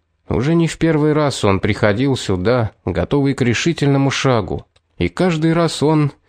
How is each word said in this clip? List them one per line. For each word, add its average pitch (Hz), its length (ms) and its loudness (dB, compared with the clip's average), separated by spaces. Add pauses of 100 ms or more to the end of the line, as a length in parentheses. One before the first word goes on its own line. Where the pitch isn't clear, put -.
(280)
Уже 135 260 0
не 170 120 2
в 156 100 -6
первый 156 380 0
раз 151 280 -2
он 98 160 2
приходил 113 600 0
сюда, 107 540 -2 (120)
готовый 113 480 -2
к - 80 -6
решительному 139 720 0
шагу, 110 560 -2 (320)
и 87 100 0
каждый 165 460 0
раз 165 280 0
он... 151 300 2 (160)